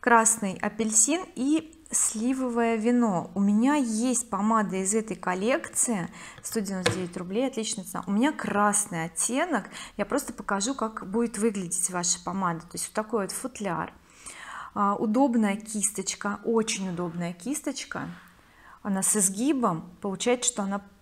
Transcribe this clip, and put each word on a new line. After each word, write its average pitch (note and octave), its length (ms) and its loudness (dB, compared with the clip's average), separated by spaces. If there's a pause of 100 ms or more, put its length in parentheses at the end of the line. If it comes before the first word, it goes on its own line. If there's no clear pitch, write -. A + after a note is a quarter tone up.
Красный A3+ 600 4
апельсин A3 600 2 (100)
и D4+ 560 0
сливовое A#3 840 0
вино. A3 580 2
У G3 60 0
меня G#3+ 340 6
есть A#3+ 560 2
помада G#3 460 2
из F#3+ 180 0
этой A3 220 0
коллекции, G3 920 -2 (360)
сто - 160 -2
девяносто F#3+ 320 -2
девять F3+ 240 -4
рублей, F#3+ 320 -2
отличная A3 360 -6
цена. - 220 -8
У G3+ 60 -2
меня A#3 180 4
красный G3+ 760 0
оттенок, C4 580 0 (320)
я G3+ 100 -2
просто B3+ 260 -2
покажу, G#3 440 -2
как A3 340 -6
будет A3+ 280 0
выглядеть G3+ 520 0
ваша F3 320 -2
помада. F3 380 -2
То - 140 -20
есть E3+ 120 -6
вот - 80 -14
такой G#3+ 280 0
вот F#3+ 100 -4
футляр. F#3 600 -4 (800)
А, G3+ 200 2
удобная A3+ 600 4
кисточка, G3+ 880 -4
очень A3 440 0
удобная F3 440 -4
кисточка. - 760 -6 (760)
Она F#3+ 180 0
с - 140 2
изгибом, G#3 760 0 (100)
получается, A#3 520 0
что G#3 100 -6
она G3 200 -4 (200)